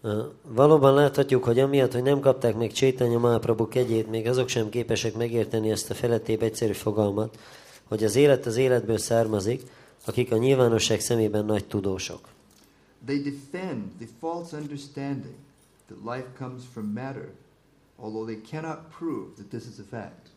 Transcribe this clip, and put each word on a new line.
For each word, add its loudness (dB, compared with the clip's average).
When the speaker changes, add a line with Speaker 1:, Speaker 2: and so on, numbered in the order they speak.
Speaker 1:
Ö, -4
valóban 8
láthatjuk, 4
hogy 4
amiatt, 4
hogy -2
nem 2
kapták 2
meg -2
Chaitanya 2
Mahaprabhu 2
kegyét, 0
még -4
azok 0
sem -2
képesek -2
megérteni -2
ezt -4
a -6
felettébb 0
egyszerű -2
fogalmat, -2
hogy -2
az 0
élet 6
az -2
életből 2
származik, 0
akik -2
a 2
nyilvánosság 4
szemében 0
nagy 0
tudósok. -6
Speaker 2:
They -4
defend -8
the -16
false -8
understanding -10
that -12
life -10
comes -12
from -10
matter, -10
although -10
they -10
cannot -10
prove -8
that -18
this -12
is -20
a -16
fact. -16